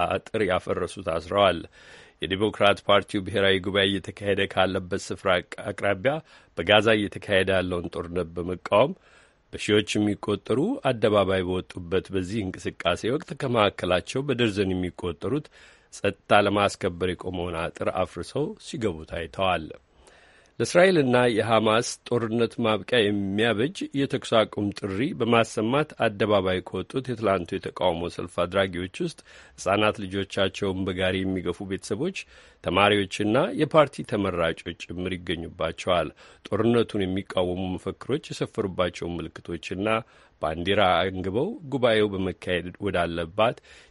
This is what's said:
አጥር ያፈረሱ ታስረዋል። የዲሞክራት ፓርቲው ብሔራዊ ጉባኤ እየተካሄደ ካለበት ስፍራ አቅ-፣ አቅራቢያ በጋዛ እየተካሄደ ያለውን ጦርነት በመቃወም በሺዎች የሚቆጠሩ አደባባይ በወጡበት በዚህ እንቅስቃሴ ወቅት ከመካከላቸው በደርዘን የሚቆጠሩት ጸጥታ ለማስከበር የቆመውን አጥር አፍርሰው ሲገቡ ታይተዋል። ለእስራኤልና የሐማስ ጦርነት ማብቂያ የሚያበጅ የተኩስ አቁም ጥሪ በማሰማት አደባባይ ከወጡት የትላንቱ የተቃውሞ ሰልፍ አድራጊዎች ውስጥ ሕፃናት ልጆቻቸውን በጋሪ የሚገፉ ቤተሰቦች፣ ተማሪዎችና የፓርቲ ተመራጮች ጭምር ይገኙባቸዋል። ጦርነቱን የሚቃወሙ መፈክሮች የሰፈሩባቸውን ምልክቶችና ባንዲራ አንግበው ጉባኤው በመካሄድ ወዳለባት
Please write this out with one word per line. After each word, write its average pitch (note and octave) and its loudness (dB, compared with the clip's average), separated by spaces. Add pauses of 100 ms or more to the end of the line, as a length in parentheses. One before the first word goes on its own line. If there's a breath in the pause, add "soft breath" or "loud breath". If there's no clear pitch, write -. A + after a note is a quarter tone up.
አጥር F#2 -2
ያፈረሱ F2+ -2
ታስረዋል። F2 2 (600 loud breath)
የዲሞክራት G2+ 2
ፓርቲው G2+ 2
ብሔራዊ G2 2
ጉባኤ G2 2
እየተካሄደ G2 -2
ካለበት F#2 0
ስፍራ - -4
አቅ-፣ F2+ -2
አቅራቢያ G2+ -2 (440 soft breath)
በጋዛ G#2 6
እየተካሄደ G2+ 0
ያለውን F2+ -2
ጦርነት E2+ -6
በመቃወም F2+ 2 (600 soft breath)
በሺዎች G#2 2
የሚቆጠሩ G#2 0 (260)
አደባባይ G#2 2
በወጡበት F2+ -4
በዚህ F#2+ -4
እንቅስቃሴ F2 -2
ወቅት C3+ -4
ከመካከላቸው G#2 0
በደርዘን G#2+ 0
የሚቆጠሩት F2+ -4 (460 loud breath)
ጸጥታ - 2
ለማስከበር G2 0
የቆመውን F2 -6
አጥር E2+ -6
አፍርሰው F#2 -4 (160)
ሲገቡ A2 -6
ታይተዋል። E2+ -2 (960 soft breath)
ለእስራኤልና D3+ 6 (100)
የሐማስ A2 4 (160)
ጦርነት A#2 0
ማብቂያ A2 2
የሚያበጅ G#2 2 (140)
የተኩስ C#3 -2
አቁም G#2+ 2
ጥሪ G#2 -4
በማሰማት A#2 2 (120)
አደባባይ G2+ 2
ከወጡት G2 -6
የትላንቱ G2+ 0
የተቃውሞ F2 -2
ሰልፍ - -10
አድራጊዎች F2+ -2
ውስጥ F3 -6 (320 loud breath)
ሕፃናት G#2+ 0
ልጆቻቸውን G2 -4
በጋሪ F#2+ 0
የሚገፉ F#2+ -2
ቤተሰቦች፣ G#2+ -6 (440 loud breath)
ተማሪዎችና G#2 4 (180)
የፓርቲ D3 2
ተመራጮች F2 -2
ጭምር F2+ -8
ይገኙባቸዋል። E2+ -4 (340 loud breath)
ጦርነቱን A2 0
የሚቃወሙ F#2 -2
መፈክሮች F#2+ -6
የሰፈሩባቸውን F2+ -4
ምልክቶችና E2+ -8 (540 soft breath)
ባንዲራ F2 0 (160)
አንግበው F#2 -2 (180)
ጉባኤው A#2 2
በመካሄድ F#2 -4 (120)
ወዳለባት F2+ 0 (320 loud breath)